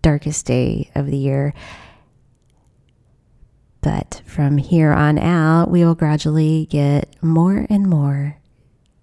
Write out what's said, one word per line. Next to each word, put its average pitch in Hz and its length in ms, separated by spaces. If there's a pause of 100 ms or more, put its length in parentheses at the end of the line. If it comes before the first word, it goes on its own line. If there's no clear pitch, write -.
darkest 151 460
day 123 480
of 139 120
the 139 100
year. 139 360 (2250)
But - 440
from 143 340
here 156 340
on 151 260
out, 165 540
we 175 120
will 165 120
gradually 156 720
get 143 500
more 165 480
and 202 200
more 143 500 (640)